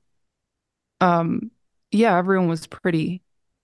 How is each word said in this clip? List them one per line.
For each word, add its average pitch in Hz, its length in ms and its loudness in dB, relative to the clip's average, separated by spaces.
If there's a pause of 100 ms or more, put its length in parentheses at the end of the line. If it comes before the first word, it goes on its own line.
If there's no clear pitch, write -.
(1000)
um, 170 500 0 (400)
yeah, 208 280 4
everyone 180 300 0
was 165 180 -4
pretty, 170 560 -4 (420)